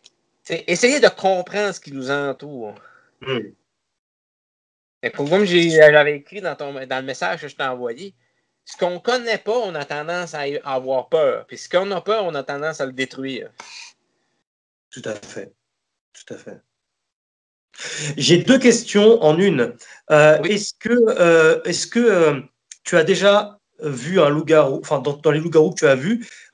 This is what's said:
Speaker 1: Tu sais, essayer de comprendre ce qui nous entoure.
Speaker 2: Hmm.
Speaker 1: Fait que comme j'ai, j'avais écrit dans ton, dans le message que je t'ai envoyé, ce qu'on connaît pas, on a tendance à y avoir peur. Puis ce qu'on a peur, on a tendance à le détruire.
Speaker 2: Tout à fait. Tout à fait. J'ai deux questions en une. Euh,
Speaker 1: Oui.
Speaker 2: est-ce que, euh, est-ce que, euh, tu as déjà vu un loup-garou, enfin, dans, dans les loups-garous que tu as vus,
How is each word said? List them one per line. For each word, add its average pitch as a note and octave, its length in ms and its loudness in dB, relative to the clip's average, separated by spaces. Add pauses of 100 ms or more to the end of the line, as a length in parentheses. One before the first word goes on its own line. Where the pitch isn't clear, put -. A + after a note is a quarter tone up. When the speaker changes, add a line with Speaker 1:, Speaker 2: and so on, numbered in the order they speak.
(440)
Speaker 1:
Tu - 100 -10
sais, E3 140 -8
essayer A#3+ 320 0
de A3 80 6
comprendre F#3+ 680 -4
ce - 60 -18
qui C#3+ 140 -18
nous C3+ 180 -8
entoure. C#3 640 -8 (460)
Speaker 2:
Hmm. A#2 300 -8 (1500)
Speaker 1:
Fait A#2+ 100 -4
que - 60 -14
comme E3+ 280 0
j'ai, F3 240 2
j'avais D3+ 480 6
écrit F#3 240 -18
dans E3 160 -8
ton, C#3+ 160 -12
dans C3 260 -8
le C3 60 -10
message F3 360 -8
que D3+ 60 -14
je C3+ 80 -20
t'ai - 80 -8
envoyé, B2+ 500 -8 (520)
ce - 100 -20
qu'on F3+ 240 -4
connaît A#3 380 -2
pas, G#3 220 -4
on G3+ 160 -6
a C#3+ 100 -8
tendance E3 480 -8
à D3 120 -8
y C#3+ 200 -6
avoir C3 420 -4
peur. C3 400 0
Puis B2 100 -16
ce - 120 -18
qu'on F#3+ 220 -2
a F3+ 100 -6
peur, G#3+ 240 -2
on D#3+ 100 -6
a C#3 80 -8
tendance D3 380 -8
à C#3 40 -4
le C3 60 -8
détruire. C3 580 -10 (1400)
Speaker 2:
Tout B2+ 140 -20
à A2 100 -8
fait. - 380 -18 (580)
Tout - 220 -20
à - 40 -14
fait. - 220 -20 (1600)
J'ai E3 220 4
deux C4 200 4
questions A3 640 4
en D#3 160 4
une. E3 340 0 (380)
Euh, D3+ 300 6
Speaker 1:
Oui. E3+ 120 -2
Speaker 2:
est-ce G#3 200 -6
que, - 160 -8
euh, E3+ 760 4
est-ce - 240 -6
que, - 120 -4
euh, E3+ 420 2 (420)
tu - 140 0
as D#3 80 2
déjà G3 520 2 (220)
vu D3+ 400 -4
un D3+ 80 6
loup-garou, D3 540 2
enfin, C#3+ 180 -4
dans, C#3+ 140 -4
dans D3+ 180 0
les D#3 80 0
loups-garous D#3 320 2
que - 80 -10
tu D#3 80 2
as C3+ 80 6
vus, G#3 320 -4 (260)